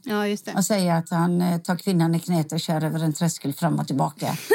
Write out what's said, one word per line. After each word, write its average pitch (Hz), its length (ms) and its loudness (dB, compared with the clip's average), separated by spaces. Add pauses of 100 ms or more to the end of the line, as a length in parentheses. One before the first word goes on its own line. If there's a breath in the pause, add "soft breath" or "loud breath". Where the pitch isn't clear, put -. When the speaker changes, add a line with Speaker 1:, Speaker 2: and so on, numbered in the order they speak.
Speaker 1:
Ja, 208 240 -2
just 208 180 -4
det. 202 80 -10
Speaker 2:
Och 196 120 2
säger 185 300 2
att 165 140 -2
han, 175 320 2
eh, 175 160 0
tar 175 180 -2
kvinnan 165 400 2
i 165 40 2
knät 165 320 0
och 160 80 -2
kör 156 240 -2
över 156 200 -2
en 156 100 0
tröskel 160 400 -2
fram 147 260 0
och 151 80 -4
tillbaka. 151 500 -2 (180)